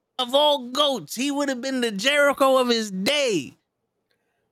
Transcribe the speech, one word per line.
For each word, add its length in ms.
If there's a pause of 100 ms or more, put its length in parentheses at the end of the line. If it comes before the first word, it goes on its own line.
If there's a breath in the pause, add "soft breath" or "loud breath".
(200)
of 160
all 340
goats. 460
He 160
would 180
have 120
been 200
the 100
Jericho 680
of 120
his 220
day. 680 (960)